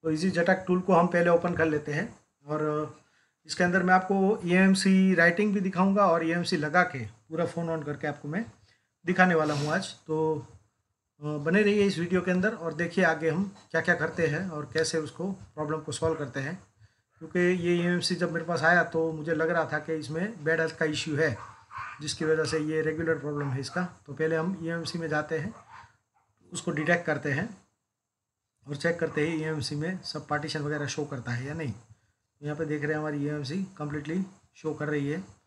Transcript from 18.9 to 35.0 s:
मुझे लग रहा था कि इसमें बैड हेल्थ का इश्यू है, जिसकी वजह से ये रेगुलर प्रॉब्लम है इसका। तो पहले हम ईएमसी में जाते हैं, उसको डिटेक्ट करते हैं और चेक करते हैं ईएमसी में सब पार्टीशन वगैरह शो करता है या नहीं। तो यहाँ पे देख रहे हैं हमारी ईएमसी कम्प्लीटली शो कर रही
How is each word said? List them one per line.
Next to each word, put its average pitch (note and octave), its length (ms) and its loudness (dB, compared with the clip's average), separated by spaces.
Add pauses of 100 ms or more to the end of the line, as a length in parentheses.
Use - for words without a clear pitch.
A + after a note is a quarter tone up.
मुझे D#3+ 220 -2
लग D#3+ 140 2
रहा E3 240 0
था D3+ 60 -2
कि D#3+ 140 -6
इसमें D#3+ 500 -6
बैड D#3+ 160 2
हेल्थ D#3+ 180 -2
का E3 80 0
इश्यू D#3 300 -2
है, D3 220 2 (640)
जिसकी D3+ 240 -6
वजह D#3 200 2
से D#3 140 0
ये D#3 220 -2
रेगुलर D#3+ 380 0
प्रॉब्लम C#3+ 300 -4
है C3 100 -4
इसका। F3+ 240 -4 (220)
तो C#3+ 80 -12
पहले D#3 220 0
हम E3 280 -2
ईएमसी E3 360 -6
में E3 80 -6
जाते D3+ 320 -2
हैं, F#3+ 160 -8 (1000)
उसको E3+ 180 -6
डिटेक्ट D#3 340 0
करते D3 260 -2
हैं E3 260 -4 (1080)
और C#3+ 80 -8
चेक E3+ 240 -2
करते D3+ 300 -2
हैं E3 80 -4
ईएमसी D#3 380 -4
में F3 280 -6
सब - 240 -10
पार्टीशन D3+ 320 -4
वगैरह D3 280 -4
शो D3 180 -4
करता B2+ 260 -8
है B2 140 -4
या D3 80 -8
नहीं। D#3 180 -6 (680)
तो D3 60 -14
यहाँ D3 120 -6
पे D#3+ 80 -4
देख D3+ 160 -4
रहे D3 100 -2
हैं D3+ 80 -2
हमारी D3 260 -4
ईएमसी D3+ 420 -4 (100)
कम्प्लीटली D3+ 480 -4 (300)
शो D#3 180 -6
कर D3+ 140 -6
रही D3 200 -2